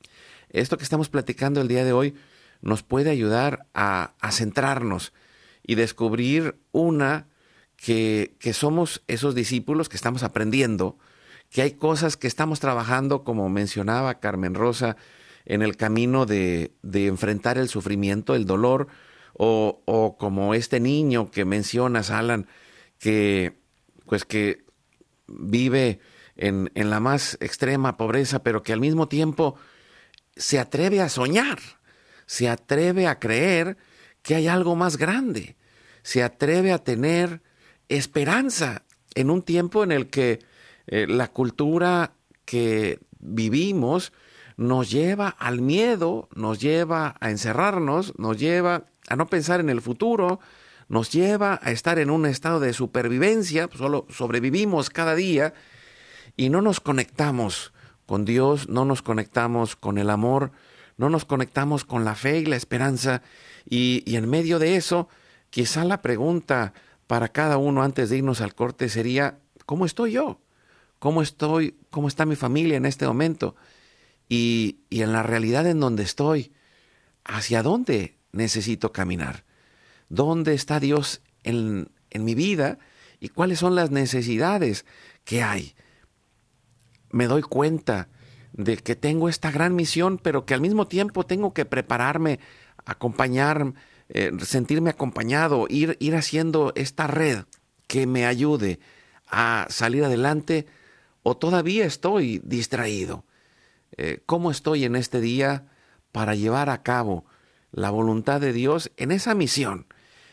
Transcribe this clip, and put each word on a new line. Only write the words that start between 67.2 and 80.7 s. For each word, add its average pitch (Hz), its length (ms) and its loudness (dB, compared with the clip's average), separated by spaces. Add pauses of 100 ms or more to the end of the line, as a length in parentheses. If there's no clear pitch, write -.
cada 147 280 0
uno 139 260 2
antes 135 280 0
de 131 80 0
irnos 131 240 0
al 101 120 -6
corte 123 360 -2
sería, 123 480 0 (260)
¿cómo 170 220 0
estoy 233 260 -2
yo? 262 280 -2 (580)
¿Cómo 156 240 0
estoy? 151 520 0 (140)
¿Cómo 147 180 -2
está 156 200 -2
mi 151 100 0
familia 147 400 0
en 131 80 0
este 139 220 -2
momento? 151 500 -2 (720)
Y, 117 520 0 (100)
y 117 100 -2
en 110 120 0
la 113 100 2
realidad 113 440 0
en 165 140 2
donde 117 220 0
estoy, 143 500 -2 (720)
¿hacia 107 380 -2
dónde 143 560 0 (140)
necesito 110 600 -2
caminar? 87 520 -6 (640)
¿Dónde 156 440 2
está 151 260 0